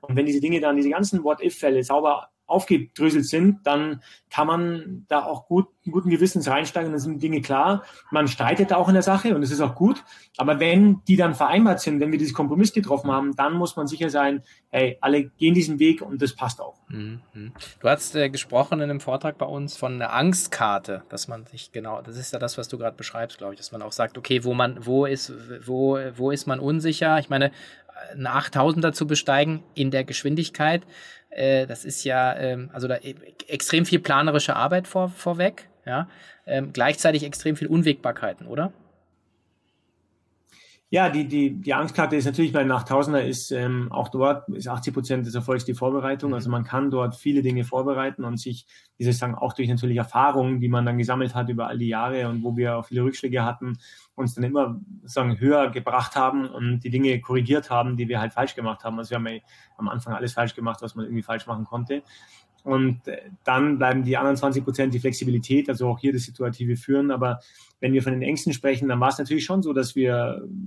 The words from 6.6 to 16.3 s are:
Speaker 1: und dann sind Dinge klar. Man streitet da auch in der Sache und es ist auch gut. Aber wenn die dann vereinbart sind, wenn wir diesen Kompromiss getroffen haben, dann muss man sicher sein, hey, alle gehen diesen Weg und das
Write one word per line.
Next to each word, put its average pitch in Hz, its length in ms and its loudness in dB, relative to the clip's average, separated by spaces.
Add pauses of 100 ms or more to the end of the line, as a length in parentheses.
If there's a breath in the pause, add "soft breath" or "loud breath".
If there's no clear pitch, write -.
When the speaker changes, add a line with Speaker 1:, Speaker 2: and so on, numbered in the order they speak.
Speaker 1:
und 156 60 -4
dann 147 80 -2
sind 151 200 -6
Dinge 156 200 -2
klar. 151 420 2 (300 loud breath)
Man 151 160 2
streitet 143 420 2
da 180 60 4
auch 180 100 4
in 190 80 8
der 190 80 6
Sache 196 320 2
und 147 80 2
es 131 80 0
ist 147 100 -2
auch 131 140 0
gut. 220 300 2 (320 loud breath)
Aber 139 240 2
wenn 190 480 8
die 185 80 8
dann 170 180 4
vereinbart 180 460 4
sind, 151 180 0
wenn 147 140 2
wir 151 80 2
diesen 147 160 -2
Kompromiss 151 360 2
getroffen 143 380 0
haben, 139 240 0
dann 143 200 0
muss 170 200 -2
man 147 140 -4
sicher 156 220 -4
sein, 139 340 0 (240 soft breath)
hey, 127 320 0
alle 139 240 2
gehen 160 300 2
diesen 156 260 2
Weg 160 220 6
und 135 200 -6
das 135 140 -2